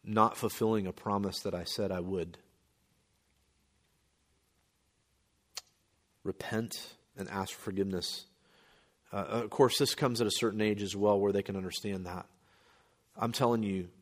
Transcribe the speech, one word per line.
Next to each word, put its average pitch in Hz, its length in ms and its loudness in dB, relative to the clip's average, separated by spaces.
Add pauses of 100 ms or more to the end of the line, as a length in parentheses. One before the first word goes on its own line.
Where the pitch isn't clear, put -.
not 110 320 4
fulfilling 110 520 0
a 90 40 -6
promise 101 500 -2
that 95 120 -4
I 90 100 -4
said 98 280 -2
I 92 80 -2
would." 87 400 -4 (3750)
Repent - 720 -4 (200)
and 98 140 -8
ask 95 240 -4
for - 80 -16
forgiveness. 95 640 -2 (880)
Uh, 104 60 -4
of 107 320 -2
course, 127 300 6
this 139 160 2
comes 123 260 0
at 113 60 4
a 98 40 0
certain 107 300 0
age 104 220 2
as 98 120 -4
well 101 240 6
where 101 120 4
they 98 100 4
can 98 140 -6
understand 95 500 -6
that. 90 220 -8 (880)
I'm 113 160 -2
telling 120 320 4
you 95 240 -2 (140)